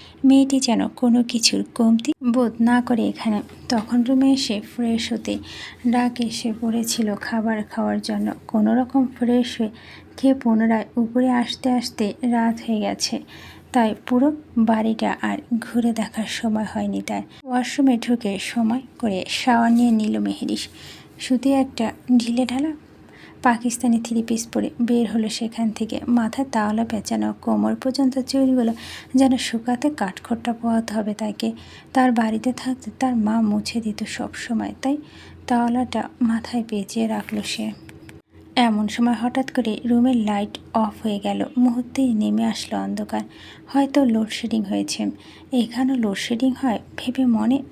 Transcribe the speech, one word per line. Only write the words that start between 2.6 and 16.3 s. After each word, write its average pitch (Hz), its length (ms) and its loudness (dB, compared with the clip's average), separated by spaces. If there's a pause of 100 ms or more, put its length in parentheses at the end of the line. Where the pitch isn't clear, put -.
না 240 200 4
করে 226 280 0
এখানে। 208 340 -2 (260)
তখন 240 340 0
রুমে 269 300 4
এসে 233 280 0
ফ্রেশ 233 520 -4
হতে 208 260 -4 (500)
ডাক 240 320 2
এসে 226 400 -4
পড়েছিল 226 540 -2
খাবার 220 480 -2
খাওয়ার 208 380 -2
জন্য। 208 320 -4 (140)
কোনো 220 280 2
রকম 254 320 2
ফ্রেশ 240 540 0
হয়ে 214 100 -2 (460)
খেয়ে 269 180 4
পুনরায় 226 500 2 (120)
উপরে 240 320 2
আসতে 240 420 0
আসতে 240 420 0 (100)
রাত 233 440 2
হয়ে 220 140 0
গেছে, 202 380 -2 (540)
তাই 220 220 4 (120)
পুরো 277 300 2 (200)
বাড়িটা 220 640 2
আর 208 160 -2 (160)
ঘুরে 233 380 0
দেখার 220 340 -4
সময় 214 460 -2